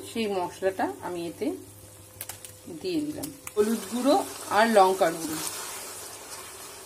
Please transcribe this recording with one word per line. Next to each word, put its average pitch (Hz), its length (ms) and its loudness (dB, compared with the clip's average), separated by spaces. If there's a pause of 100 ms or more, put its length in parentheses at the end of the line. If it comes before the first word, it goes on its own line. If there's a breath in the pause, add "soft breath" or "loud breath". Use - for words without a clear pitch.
(140)
সেই 226 140 0
মশলাটা 190 640 0 (100)
আমি 170 260 -6
এতে 214 240 -2 (1300)
দিয়ে 165 200 0
দিলাম, 147 240 -6 (320)
হলুদ 214 220 4 (140)
গুঁড়ো 269 300 4 (260)
আর 214 180 6
লঙ্কার 190 460 8
গুঁড়ো। 160 220 -6 (1500)